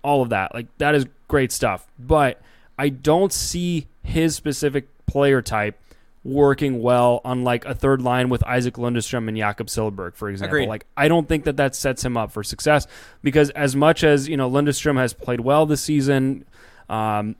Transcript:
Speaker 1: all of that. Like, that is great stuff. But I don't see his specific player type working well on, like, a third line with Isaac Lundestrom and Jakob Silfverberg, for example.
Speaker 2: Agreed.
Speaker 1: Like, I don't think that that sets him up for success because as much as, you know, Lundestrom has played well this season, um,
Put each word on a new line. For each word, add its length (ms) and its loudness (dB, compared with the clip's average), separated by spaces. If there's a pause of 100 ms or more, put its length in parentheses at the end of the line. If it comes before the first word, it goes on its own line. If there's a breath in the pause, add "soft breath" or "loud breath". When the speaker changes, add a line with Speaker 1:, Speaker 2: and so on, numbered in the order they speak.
Speaker 1:
all 200 2
of 80 -2
that. 240 -2
Like, 120 -10 (120)
that 180 2
is 100 2 (220)
great 240 2
stuff. 340 -2 (140)
But 400 2 (380 soft breath)
I 100 0
don't 440 2
see 540 -4 (160)
his 320 0
specific 540 -4 (180)
player 360 2
type 360 -4 (460 soft breath)
working 560 2
well 440 4
on, 200 -4
like, 220 0
a 80 -8
third 260 2
line 300 0
with 160 0
Isaac 280 -2
Lundestrom 540 -4
and 80 -6
Jakob 300 -2
Silfverberg, 480 -6
for 160 -8
example. 260 -4
Speaker 2:
Agreed. 120 0
Speaker 1:
Like, 180 -10 (100)
I 120 2
don't 200 2
think 160 -2
that 140 -2
that 160 0
sets 300 -4
him 120 -4
up 160 -4
for 100 -8
success 440 0 (360 loud breath)
because 280 4
as 260 -2
much 280 4
as, 240 4
you 100 -4
know, 100 0
Lundestrom 480 0
has 160 0
played 280 -6
well 260 2
this 160 0
season, 640 0 (440 soft breath)
um, 500 -4